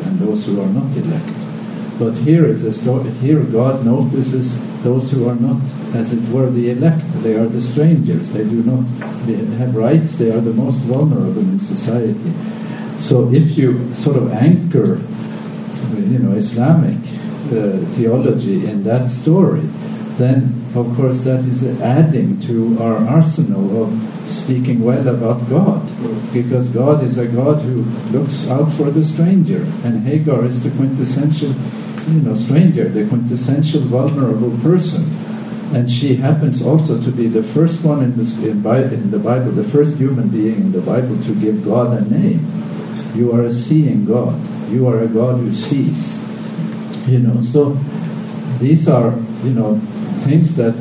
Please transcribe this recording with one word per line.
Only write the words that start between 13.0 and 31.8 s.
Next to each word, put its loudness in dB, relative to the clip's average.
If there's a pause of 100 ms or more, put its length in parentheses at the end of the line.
if 4
you 2
sort 0
of 0
anchor, 2 (960)
you 0
know, 2
Islamic, 2 (500)
uh, 0 (160)
theology 2
in -4
that 0
story, 2 (540)
then, 2 (100)
of -2
course, 0
that 0
is -2
adding 2
to 0
our 0
arsenal 2
of -6
speaking 0
well 2
about 0
God, 2 (520)
because 0
God 2
is 0
a 0
God 2
who -2 (340)
looks -2
out 2
for 0
the 2
stranger, 2 (200)
and -2
Hagar 0
is -2
the -2
quintessential, 0 (640)